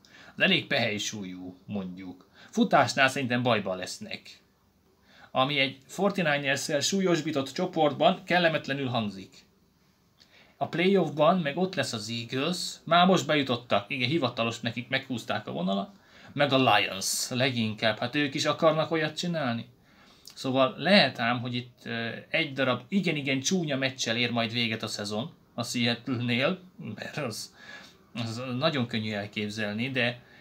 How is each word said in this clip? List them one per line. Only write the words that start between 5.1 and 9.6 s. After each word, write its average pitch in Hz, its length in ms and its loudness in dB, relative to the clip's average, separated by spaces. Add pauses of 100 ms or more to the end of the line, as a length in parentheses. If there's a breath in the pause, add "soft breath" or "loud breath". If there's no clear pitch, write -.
Ami 139 280 0
egy 135 180 0 (100)
forty-niners-szel 151 920 0
súlyosbított 156 720 0
csoportban 160 720 2
kellemetlenül 151 640 0
hangzik. 104 580 -6 (1120 soft breath)